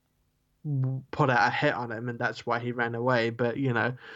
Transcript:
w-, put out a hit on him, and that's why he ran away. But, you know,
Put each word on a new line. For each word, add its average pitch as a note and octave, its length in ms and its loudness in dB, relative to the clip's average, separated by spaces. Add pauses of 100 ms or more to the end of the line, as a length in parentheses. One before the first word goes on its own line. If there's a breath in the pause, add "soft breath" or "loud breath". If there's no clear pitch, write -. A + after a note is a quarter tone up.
(640)
w-, C3 460 -2
put C#3+ 200 2
out A#2+ 180 6
a - 20 4
hit D3 240 2
on A#2 160 -4
him, A#2 180 -6
and A#2 120 -6
that's A2+ 260 -4
why A#2 140 0
he B2 100 -4
ran A#2+ 240 -2
away. A#2 360 2
But, A#2 260 -2
you C3+ 160 0
know, A#2 220 0 (220 loud breath)